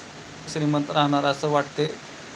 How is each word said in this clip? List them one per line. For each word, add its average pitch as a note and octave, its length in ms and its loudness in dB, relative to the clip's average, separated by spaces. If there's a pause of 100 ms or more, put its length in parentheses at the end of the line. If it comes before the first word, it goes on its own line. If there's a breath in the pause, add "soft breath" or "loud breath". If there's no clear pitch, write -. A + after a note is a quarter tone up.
(520)
श्रीमंत D3 380 2
राहणार C#3+ 340 4
असं C#3 240 2
वाटते D3 380 2 (500)